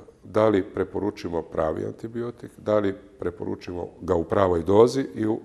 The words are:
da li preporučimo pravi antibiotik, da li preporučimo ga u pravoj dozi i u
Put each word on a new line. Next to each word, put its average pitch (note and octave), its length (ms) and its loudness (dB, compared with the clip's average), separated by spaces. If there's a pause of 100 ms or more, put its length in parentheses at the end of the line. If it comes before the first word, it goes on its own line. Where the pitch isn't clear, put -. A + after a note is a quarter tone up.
(240)
da G#2+ 260 2
li G2 140 4
preporučimo F#2 800 -4
pravi E2 440 -4
antibiotik, A#2 720 -10
da G#2+ 220 0
li G2 160 -2 (240)
preporučimo F#2+ 680 -8 (140)
ga F2+ 140 0
u E2+ 80 0
pravoj F2+ 400 2
dozi A#2+ 420 4 (100)
i A2+ 120 -2
u A2 180 -2